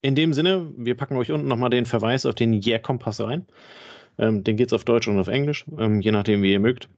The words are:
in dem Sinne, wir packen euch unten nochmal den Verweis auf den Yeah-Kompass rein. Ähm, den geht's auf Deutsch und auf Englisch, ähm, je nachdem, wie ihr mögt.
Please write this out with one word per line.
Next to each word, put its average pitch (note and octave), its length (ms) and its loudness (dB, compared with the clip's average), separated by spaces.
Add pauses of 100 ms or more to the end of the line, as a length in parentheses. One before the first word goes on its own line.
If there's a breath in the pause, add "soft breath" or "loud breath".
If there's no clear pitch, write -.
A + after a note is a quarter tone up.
in C3+ 140 0
dem D#3+ 160 2
Sinne, E3 460 0
wir B2 180 -2
packen C3+ 220 -6
euch B2 140 -2
unten D3+ 180 -2
nochmal B2 200 0
den A#2+ 160 2
Verweis A#2+ 400 0
auf A#2 100 0
den A2+ 180 2
Yeah-Kompass A2+ 640 -2
rein. B2+ 260 -4 (720 loud breath)
Ähm, G#2+ 260 2
den A2 140 0
geht's A#2+ 160 2
auf G#2+ 120 -2
Deutsch A#2 220 2
und G2+ 120 2
auf F#2 80 0
Englisch, C#3+ 380 -2 (120)
ähm, G#2+ 240 2
je G#2+ 100 2
nachdem, G#2 300 2
wie G2 120 4
ihr G2+ 60 2
mögt. B2 380 0